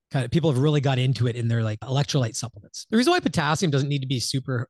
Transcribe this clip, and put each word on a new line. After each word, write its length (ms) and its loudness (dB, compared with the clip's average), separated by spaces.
kind 140 0
of, 60 -8
people 200 2
have 100 2
really 200 2
got 180 2
into 280 2
it 100 -4
in 100 -2
their, 160 2
like, 160 -2
electrolyte 560 -2
supplements. 540 -12
The 80 2
reason 140 4
why 100 2
potassium 500 0
doesn't 160 0
need 140 -2
to 60 -8
be 120 -2
super 500 -4